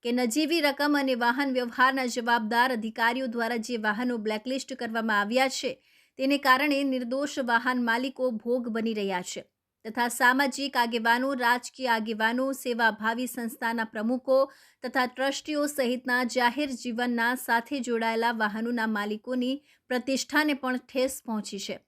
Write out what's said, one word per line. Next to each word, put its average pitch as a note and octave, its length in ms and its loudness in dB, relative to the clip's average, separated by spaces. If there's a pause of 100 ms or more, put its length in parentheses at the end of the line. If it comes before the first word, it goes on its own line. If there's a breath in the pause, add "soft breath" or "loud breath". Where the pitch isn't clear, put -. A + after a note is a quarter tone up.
કે A#3+ 60 0
નજીવી C4+ 500 2
રકમ D4 360 2
અને C4 180 2
વાહન B3 380 0
વ્યવહારના B3+ 520 2
જવાબદાર A#3 640 2
અધિકારીઓ A#3 560 0
દ્વારા A#3 300 -2
જે A#3 200 -4
વાહનો A3 400 -2
બ્લેકલિસ્ટ G#3+ 560 -4
કરવામાં A3+ 460 0
આવ્યા A#3+ 300 2
છે, C4 220 -4 (480 soft breath)
તેને C4+ 180 2
કારણે C#4 460 2
નિર્દોષ C4 560 -2
વાહન B3 440 0
માલિકો B3+ 480 -2
ભોગ A#3+ 380 -2
બની A3+ 240 -2
રહ્યા G3+ 280 -2
છે - 220 -10 (420)
તથા A#3+ 220 -2
સામાજિક C4+ 680 2
આગેવાનો, A#3 560 2
રાજકીય B3 560 0
આગેવાનો, A3+ 640 0
સેવાભાવી A#3 760 0
સંસ્થાના A#3 560 -4
પ્રમુખો A#3+ 540 0 (460 loud breath)
તથા B3+ 220 0
ટ્રસ્ટીઓ C#4 640 -2
સહિતના B3+ 560 0
જાહેર B3 460 2
જીવનના A#3+ 680 -2
સાથે A#3+ 440 0
જોડાયેલા A3+ 520 0
વાહનોના A3+ 560 -2
માલિકોની A3 720 -2 (280 soft breath)
પ્રતિષ્ઠાને C4+ 640 0
પણ B3+ 240 -2
ઠેસ C4 480 -2
પહોંચી G#3 340 -6
છે. - 280 -8